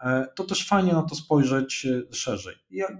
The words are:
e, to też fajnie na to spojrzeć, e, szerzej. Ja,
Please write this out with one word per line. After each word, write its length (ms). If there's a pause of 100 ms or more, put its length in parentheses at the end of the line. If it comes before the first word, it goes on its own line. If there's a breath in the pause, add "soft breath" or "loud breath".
e, 340
to 100
też 240
fajnie 240
na 100
to 120
spojrzeć, 720
e, 280
szerzej. 400 (160)
Ja, 160 (140)